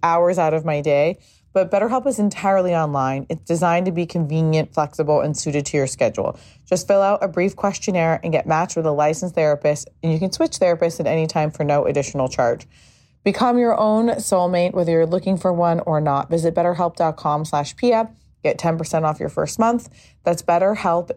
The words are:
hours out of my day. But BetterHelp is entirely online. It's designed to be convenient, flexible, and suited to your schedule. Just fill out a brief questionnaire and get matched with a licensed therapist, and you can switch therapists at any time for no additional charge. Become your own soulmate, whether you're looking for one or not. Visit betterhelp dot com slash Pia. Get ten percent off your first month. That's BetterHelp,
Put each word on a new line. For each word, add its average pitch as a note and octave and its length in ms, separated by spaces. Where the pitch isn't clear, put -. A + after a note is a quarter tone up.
hours F3 340
out D#3+ 160
of D#3 120
my D3 160
day. D3+ 380
But F#3 180
BetterHelp A3+ 340
is C4 140
entirely G3 560
online. C#3 540
It's D#3+ 140
designed E3+ 420
to F#3 80
be E3+ 120
convenient, D#3+ 680
flexible, D3+ 480
and D3+ 160
suited C#3+ 300
to D3+ 100
your C3+ 100
schedule. - 500
Just - 220
fill G3 140
out G3 220
a G3 60
brief F3+ 260
questionnaire F3+ 680
and E3 80
get D#3 160
matched D#3+ 300
with D#3+ 80
a D#3 60
licensed D#3 440
therapist, D3+ 540
and D#3+ 120
you D#3+ 60
can F#3 120
switch - 280
therapists E3+ 400
at D#3 80
any D#3+ 200
time D3+ 240
for D3+ 120
no D3 220
additional C#3 420
charge. B2 400
Become A#3+ 360
your A#3 200
own A3 320
soulmate, F3+ 600
whether E3+ 200
you're E3 120
looking F3+ 320
for F3+ 160
one E3+ 280
or D#3 200
not. C#3+ 300
Visit E3 240
betterhelp F3 400
dot D#3+ 220
com D3+ 280
slash C#3+ 300
Pia. A3+ 340
Get D#3+ 140
ten E3 220
percent D#3+ 260
off D#3 140
your D#3 100
first D#3+ 300
month. A#3 300
That's E3+ 180
BetterHelp, F3 760